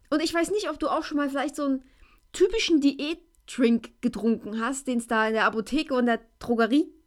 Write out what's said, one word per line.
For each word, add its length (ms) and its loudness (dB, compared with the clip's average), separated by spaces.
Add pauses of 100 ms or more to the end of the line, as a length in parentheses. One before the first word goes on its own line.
Und 140 0
ich 100 -2
weiß 160 0
nicht, 220 -2
ob 80 -8
du 80 -2
auch 160 -2
schon 140 -4
mal 120 0
vielleicht 260 -4
so 100 -4
einen 180 -2 (500)
typischen 480 2
Diätdrink 1200 0
getrunken 580 -2
hast, 280 -6
den's 180 -2
da 220 0
in 80 0
der 100 2
Apotheke 480 -2
und 140 2
der 120 2 (200)
Drogerie 520 2 (160)